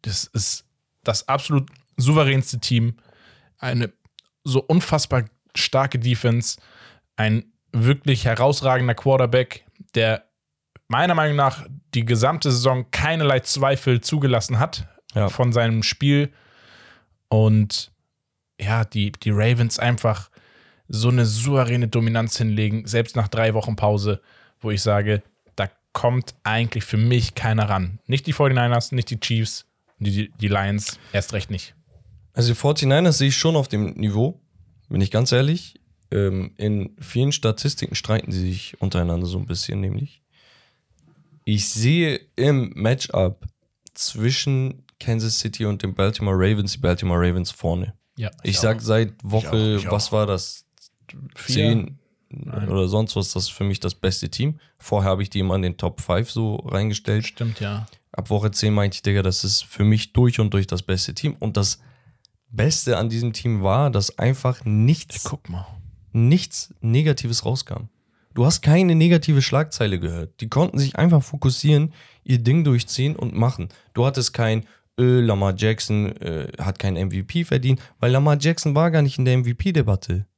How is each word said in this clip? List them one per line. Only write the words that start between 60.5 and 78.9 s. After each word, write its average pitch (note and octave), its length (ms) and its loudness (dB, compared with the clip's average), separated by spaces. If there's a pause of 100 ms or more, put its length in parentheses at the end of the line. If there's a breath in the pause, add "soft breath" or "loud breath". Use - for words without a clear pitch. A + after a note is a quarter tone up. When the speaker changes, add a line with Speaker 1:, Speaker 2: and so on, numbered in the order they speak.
Speaker 2:
durch G2 120 2
das F#2 160 -4
beste - 320 -4
Team. - 240 -6
Und G#2 180 -4
das G2+ 240 -2 (760 soft breath)
beste C3 420 0
an A2+ 100 0
diesem A2+ 240 -2
Team A2 300 -2
war, A#2+ 280 2
dass G#2 280 0
einfach B2+ 460 0
nichts A2+ 520 2
Speaker 1:
Ich - 80 -6
guck - 240 -8
mal. F2+ 180 -10 (460)
Speaker 2:
nichts B2+ 680 2
Negatives B2 640 0
rauskam. A#2 440 -6 (460)
Du A#2 120 2
hast E3 160 2
keine E3+ 320 6
negative D#3+ 480 4
Schlagzeile A#2+ 580 0
gehört. E2+ 400 -6
Die A2+ 80 -8
konnten D#3 300 0
sich C#3 180 0
einfach D#3+ 260 6
fokussieren, D3 720 2 (320 loud breath)
ihr B2+ 140 2
Ding C3+ 260 2
durchziehen C3+ 520 0
und - 180 -6
machen. A#2 340 0 (240 soft breath)
Du A#2+ 140 2
hattest C3+ 280 -2
kein, A2 300 0 (340 soft breath)
äh, B2 220 6
Lamar G2 360 2
Jackson, G#2 600 0
äh, D#2+ 420 -8
hat F#2 200 -4
kein F#2+ 180 -2
M F#2 160 -2
V F#2+ 140 -4
P E3+ 180 -2
verdient, C3 360 0 (200 loud breath)
weil A#2+ 100 2
Lamar C#3+ 300 4
Jackson D#3 340 0
war E3 160 2